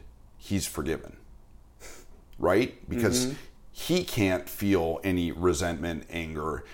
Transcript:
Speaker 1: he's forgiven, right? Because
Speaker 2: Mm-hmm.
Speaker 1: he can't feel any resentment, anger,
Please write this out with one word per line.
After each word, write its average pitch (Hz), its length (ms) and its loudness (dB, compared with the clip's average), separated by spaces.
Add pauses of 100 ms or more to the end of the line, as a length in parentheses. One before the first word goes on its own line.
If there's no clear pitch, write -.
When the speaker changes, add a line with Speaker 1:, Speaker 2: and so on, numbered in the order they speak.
(360)
Speaker 1:
he's - 300 -2
forgiven, 76 500 -4 (1200)
right? 101 500 2
Because 120 380 2
Speaker 2:
Mm-hmm. 131 80 -4 (380)
Speaker 1:
he - 320 2
can't 95 440 2
feel 85 540 2
any 90 300 2
resentment, 85 800 0
anger, 78 640 -4